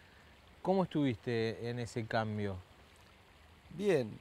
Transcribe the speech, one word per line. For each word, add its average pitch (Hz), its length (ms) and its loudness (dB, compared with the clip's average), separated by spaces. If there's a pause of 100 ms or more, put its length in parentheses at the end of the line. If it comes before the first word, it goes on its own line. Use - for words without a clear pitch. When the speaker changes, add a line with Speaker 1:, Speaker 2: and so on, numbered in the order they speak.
(600)
Speaker 1:
¿Cómo 190 220 2
estuviste 117 880 0
en 120 100 -4
ese 117 260 -4
cambio? 107 500 -2 (1160)
Speaker 2:
Bien, 151 500 2